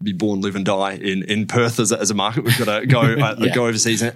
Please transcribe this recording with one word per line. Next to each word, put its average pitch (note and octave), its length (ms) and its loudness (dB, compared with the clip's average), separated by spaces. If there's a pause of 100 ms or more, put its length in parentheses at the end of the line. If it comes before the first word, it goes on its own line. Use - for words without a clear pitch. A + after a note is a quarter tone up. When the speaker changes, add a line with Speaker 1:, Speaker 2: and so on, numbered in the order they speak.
Speaker 1:
be G2+ 100 -2
born, G2 300 -2
live G2+ 120 -2
and G2 120 -4
die G2 300 0
in, F#2+ 280 -4
in G#2 220 -2
Perth A#2 340 0
as G#2+ 100 0
a, A#2 80 0
as G#2+ 120 0
a G#2+ 40 -2
market. G#2+ 300 -2
We've A#2 140 2
gotta G#2+ 280 0
go, B2+ 140 6
Speaker 2:
<laughs> A2+ 240 2
Speaker 1:
uh, A2 140 0
Speaker 2:
Yeah. A2+ 160 0
Speaker 1:
go A#2+ 120 2
overseas. A2+ 360 0
And, A#2 140 0